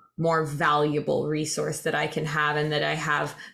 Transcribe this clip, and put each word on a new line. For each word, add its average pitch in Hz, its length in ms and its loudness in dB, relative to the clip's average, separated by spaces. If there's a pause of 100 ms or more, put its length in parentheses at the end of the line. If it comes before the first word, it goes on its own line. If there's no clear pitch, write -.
(200)
more 160 240 2
valuable 147 840 2
resource 151 540 -2
that 156 120 0
I 151 140 0
can 156 160 -4
have, 151 320 0
and 151 160 0
that 147 100 0
I 151 120 0
have 147 420 -2 (180)